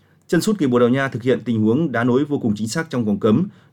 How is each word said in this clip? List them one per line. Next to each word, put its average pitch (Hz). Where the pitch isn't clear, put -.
Chân 170
sút 208
người 143
Bồ 123
Đào 120
Nha 135
thực 123
hiện 123
tình 117
huống 131
đá 117
nối 127
vô 143
cùng 110
chính 104
xác 160
trong 120
vòng 104
cấm 117